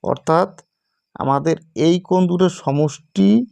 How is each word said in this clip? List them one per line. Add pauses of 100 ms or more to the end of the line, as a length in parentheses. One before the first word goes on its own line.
(120)
অর্থাৎ (720)
আমাদের (320)
এই (120)
কোণ
দুটোর (100)
সমষ্টি (220)